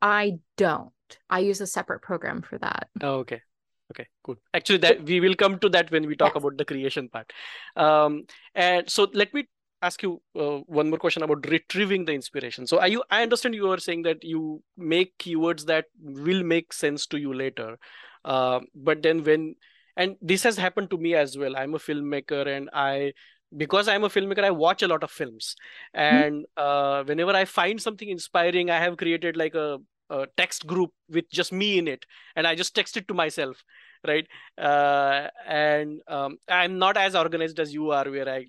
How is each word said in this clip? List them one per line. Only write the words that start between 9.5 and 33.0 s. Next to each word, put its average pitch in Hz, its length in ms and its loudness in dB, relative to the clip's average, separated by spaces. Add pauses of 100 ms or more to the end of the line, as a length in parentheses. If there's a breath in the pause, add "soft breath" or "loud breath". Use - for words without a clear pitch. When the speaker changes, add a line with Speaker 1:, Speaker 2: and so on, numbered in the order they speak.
Speaker 2:
ask 175 220 -4
you, 180 180 -4 (180)
uh, 147 280 -2
one 151 240 2
more 160 80 0
question 170 240 0
about 147 260 0
retrieving 185 560 0
the 156 80 -2
inspiration. 127 540 -8
So 170 140 4
are 185 80 6
you, 226 220 0
I 214 120 2
understand 233 320 0
you 202 160 0
are 185 80 0
saying 170 240 -6
that 165 200 -2
you 160 400 -6 (140)
make 175 420 0
keywords 165 480 -2
that 160 200 0 (140)
will 156 420 -2
make 165 300 0
sense 147 340 -2
to 147 120 -6
you 143 140 -6
later. 120 460 -8 (460 loud breath)
Uh, 127 360 0 (140)
but 151 280 0
then 160 220 2
when, 156 300 2 (420 soft breath)
and 190 240 -2
this 190 220 0
has 226 160 2
happened 185 320 -2
to 175 80 -2
me 165 160 0
as 139 240 2
well. 135 180 -4
I'm 139 180 -4
a 156 40 -2
filmmaker, 143 680 -4
and 139 280 -6
I, 139 400 0 (420 soft breath)
because 190 320 2
I'm 208 160 2
a 196 60 2
filmmaker, 196 340 0
I 196 60 4
watch 170 320 2
a 190 60 4
lot 156 140 0
of 156 80 -6
films. 117 460 -10 (400 loud breath)
Speaker 1:
Mm-hmm. 151 200 4
Speaker 2:
And, 151 300 2 (120)
uh, 143 460 0
whenever 160 260 0
I 190 160 4
find 190 340 -2
something 208 280 -8
inspiring, 175 600 0
I 170 120 2
have 175 180 0
created, 165 380 -2
like, 160 180 -2
a, 151 240 -4 (320)
a 135 160 -4 (100)
text 175 300 -2
group 175 240 -2 (180)
with 165 220 -4
just - 220 -2
me 196 260 0
in 170 80 -2
it, 131 180 -8 (300 loud breath)
and 160 120 0
I 165 80 2
just 180 200 -4
text - 220 -2
it 208 120 -8